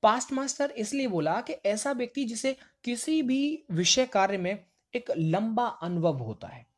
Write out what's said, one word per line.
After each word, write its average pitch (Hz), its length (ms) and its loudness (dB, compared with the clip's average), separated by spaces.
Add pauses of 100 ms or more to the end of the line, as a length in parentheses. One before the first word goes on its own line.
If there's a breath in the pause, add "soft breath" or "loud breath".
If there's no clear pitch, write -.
पास्ट 226 280 4
मास्टर 277 400 -2
इसलिए 247 360 -2
बोला 175 340 0
कि 277 120 -8
ऐसा 214 380 -2
व्यक्ति 247 340 -4
जिसे 233 320 -4 (260 soft breath)
किसी 311 380 0
भी 277 500 0
विषय 185 340 4
कार्य 196 320 2
में 190 280 -4 (300)
एक 247 220 -4
लंबा 214 500 2
अनुभव 170 500 0
होता 110 300 -8
है। 123 200 -18 (100)